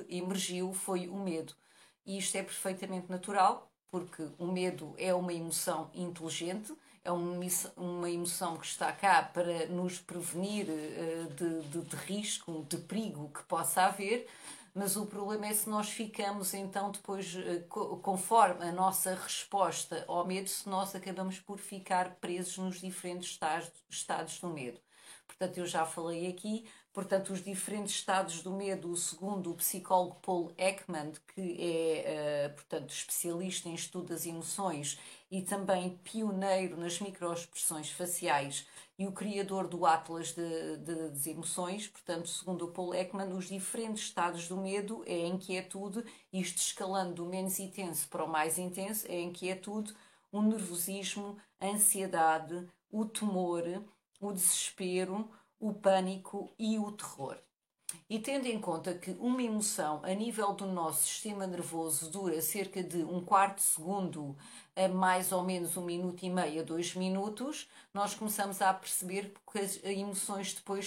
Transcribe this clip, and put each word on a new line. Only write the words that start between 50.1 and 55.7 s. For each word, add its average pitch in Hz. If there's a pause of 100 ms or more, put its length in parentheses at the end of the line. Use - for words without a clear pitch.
o 208
nervosismo, 202 (240)
a 190
ansiedade, 180 (240)
o 214
temor, 185 (360)
o 202
desespero, 185 (300)
o 214